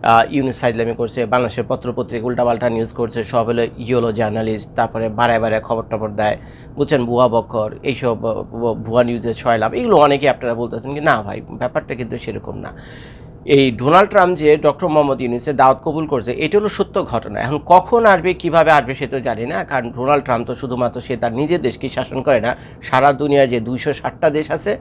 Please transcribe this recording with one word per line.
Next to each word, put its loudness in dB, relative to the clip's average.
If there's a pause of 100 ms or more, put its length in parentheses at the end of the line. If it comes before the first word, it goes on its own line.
আহ, 4
ইউনূস -2
ফাইজলামি -2
করছে, -4
বাংলাদেশের 0
পত্রপত্রিকা -6
উল্টাপাল্টা -2
নিউজ -4
করছে, -4
সব -2
হলো 0 (120)
ইয়েলো 0
জার্নালিস্ট, -4
তারপরে -2
বারে 2
বারে 0
খবর -4
টবর -4
দেয়, -2 (380)
বুঝছেন, 0
ভুয়া 4
বক্কর, -2
এইসব, -2
আহ, -4
ভুয়া 2
নিউজে -2
ছয় 0
লাভ, 0
এগুলো 2
অনেকেই 6
আপনারা 0
বলতেছেন -6
কি -8
না 2
ভাই, -10
ব্যাপারটা -6
কিন্তু -8
সেরকম -10
না। -12 (720)
এই 4
ডোনাল্ড 4
ট্রাম্প 4
যে 6
ডক্টর 0
মোহাম্মদ 2
ইউনূসের -4
দাওয়াত 6
কবুল -4
করছে, -2
এটা 0
হলো 0
সত্য -2
ঘটনা। -4
এখন -2
কখন 4
আসবে, 2
কিভাবে 2
আসবে, 4
সে -4
তো -6
জানি -4
না, -4
কারণ -4
ডোনাল্ড 0
ট্রাম্প 0
তো -6
শুধুমাত্র -4
সে -6
তার -2
নিজের 0
দেশকেই -4
শাসন -6
করে 2
না, -2 (260)
সারা 4
দুনিয়ার 2
যে 0
দুইশো -4
ষাটটা -2
দেশ -2
আছে, -4